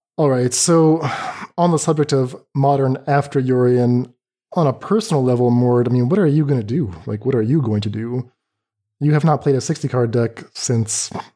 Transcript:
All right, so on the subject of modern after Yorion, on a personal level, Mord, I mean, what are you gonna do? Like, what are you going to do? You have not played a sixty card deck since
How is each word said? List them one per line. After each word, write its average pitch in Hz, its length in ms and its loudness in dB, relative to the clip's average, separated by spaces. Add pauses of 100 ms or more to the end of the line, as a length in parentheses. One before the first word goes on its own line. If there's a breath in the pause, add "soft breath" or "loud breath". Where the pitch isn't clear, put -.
(180)
All 151 120 2
right, 127 240 0
so 160 480 2 (560 loud breath)
on 175 140 2
the 160 80 0
subject 151 340 -2
of 131 220 -2 (180)
modern 139 440 0 (100)
after 139 340 0
Yorion, 123 720 2 (400)
on 165 140 2
a 139 60 0
personal 196 500 -2
level, 123 260 2
Mord, 123 380 2
I 123 40 -2
mean, 123 180 2
what 190 100 2
are 180 80 4
you 147 180 2
gonna 139 180 0
do? 110 300 -4 (120)
Like, 107 200 -8
what 131 80 0
are 120 80 2
you 131 200 2
going 107 200 0
to 107 80 -4
do? 117 400 -6 (720)
You 147 140 2
have 151 100 2
not 151 180 2
played 143 140 0
a 127 60 -2
sixty 147 260 -4
card 123 240 0
deck 117 320 -2 (100)
since - 560 -4 (260)